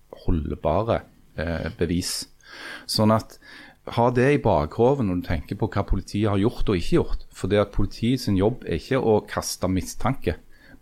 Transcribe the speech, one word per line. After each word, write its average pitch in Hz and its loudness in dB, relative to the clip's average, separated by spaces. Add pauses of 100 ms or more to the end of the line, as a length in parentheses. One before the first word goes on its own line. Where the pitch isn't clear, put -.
(260)
holdbare, 80 0 (360)
eh, 82 -4
bevis. 87 -2 (600)
Sånn 110 2
at - -4 (500)
ha 120 2
det 123 4
i 139 0
bakhoven 113 2
når 90 -2
du - -10
tenker 90 -4
på 113 -2
hva 101 -2
politiet 104 0
har 101 2
gjort 110 2
og 101 2
ikke 120 2
gjort. - -2
For - -6
det 104 4
at 104 0
politiet 117 0
sin 101 0
jobb 107 2
er 85 -2
ikke 131 -2
å 107 2
kaste - -6
mistanke. - -2 (460)